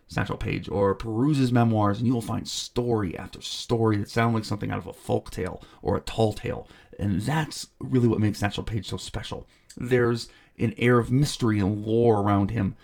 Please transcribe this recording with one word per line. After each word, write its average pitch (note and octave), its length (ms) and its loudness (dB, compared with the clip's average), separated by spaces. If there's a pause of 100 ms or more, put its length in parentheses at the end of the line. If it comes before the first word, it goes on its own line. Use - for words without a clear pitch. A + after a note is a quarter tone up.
Satchel - 300 -4
Paige, G2+ 320 -4
or G2 260 2
peruse A#2+ 420 0
his C3 140 2
memoirs, A2 480 4
and A#2+ 80 0
you B2+ 60 4
will A#2 80 -2
find G#2 260 -6
story A2+ 680 -2
after - 240 -12
story A2+ 580 0
that G2+ 120 -4
sound A#2 240 2
like A2 120 -2
something G#2+ 260 -6
out G2+ 80 -4
of F2 80 -12
a - 60 -10
folk - 360 -4
tale F2+ 320 -8 (220)
or F#2+ 120 0
a - 60 -4
tall A2 320 0
tale. - 340 -8 (300)
And G2 240 -2
that's D3+ 460 -4 (120)
really B2+ 280 2
what A2 120 2
makes G#2 200 0
Satchel G2+ 240 -2
Paige G#2+ 240 -6
so G2+ 100 -8
special. - 500 -10 (280)
There's A#2+ 540 0 (300)
an A2+ 200 0
air B2 180 6
of A#2 140 2
mystery B2 480 2
and G#2 260 0
lore A2 340 4
around G2+ 300 4
him, G#2 340 -2